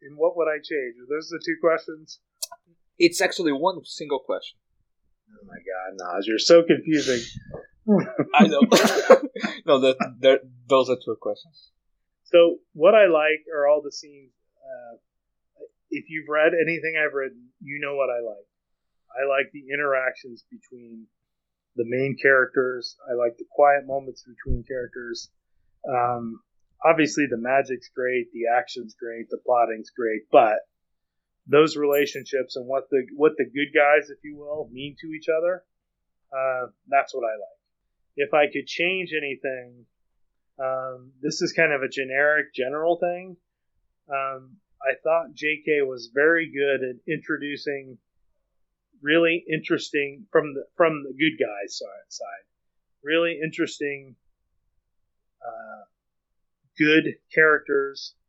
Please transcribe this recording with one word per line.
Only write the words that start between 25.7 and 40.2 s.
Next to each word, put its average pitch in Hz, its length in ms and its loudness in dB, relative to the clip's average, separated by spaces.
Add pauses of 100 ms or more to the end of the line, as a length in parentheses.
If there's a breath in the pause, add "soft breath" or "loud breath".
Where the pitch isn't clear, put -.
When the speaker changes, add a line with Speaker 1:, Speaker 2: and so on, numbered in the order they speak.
Speaker 1:
Um, 120 540 -4 (420)
obviously, 156 460 2
the 120 80 -4
magic's 131 580 -2
great, 123 380 -4
the 113 200 -4
action's 120 460 -4
great, 117 300 -12
the - 160 -8
plotting's 113 500 0
great, 110 360 -4
but 113 280 6 (880)
those 147 300 4
relationships 143 800 -2
and 123 100 -12
what 135 220 -4
the, 131 160 0 (100)
what 151 220 4
the 131 80 0
good 139 280 -6
guys, 147 360 4
if 143 160 -16
you 147 120 -14
will, 147 360 -10
mean 135 260 -14
to 170 80 -16
each 156 220 -12
other, 175 340 0 (720)
uh, 131 320 -2 (220)
that's 135 240 2
what 131 100 -6
I 113 160 -2
like. - 200 -18 (560)
If 143 180 -2
I 147 120 4
could 139 220 -6
change 180 500 -4
anything, 127 680 -10 (760)